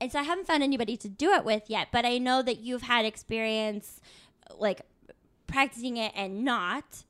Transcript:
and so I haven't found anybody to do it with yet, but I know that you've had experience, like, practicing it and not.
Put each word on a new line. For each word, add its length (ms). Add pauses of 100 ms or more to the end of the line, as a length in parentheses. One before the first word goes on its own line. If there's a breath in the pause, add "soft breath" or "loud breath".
and 120
so 80
I 20
haven't 240
found 160
anybody 360
to 100
do 240
it 120
with 240
yet, 220
but 160
I 120
know 220
that 180
you've 240
had 220
experience, 960 (560 soft breath)
like, 260 (680)
practicing 500
it 180
and 300
not. 640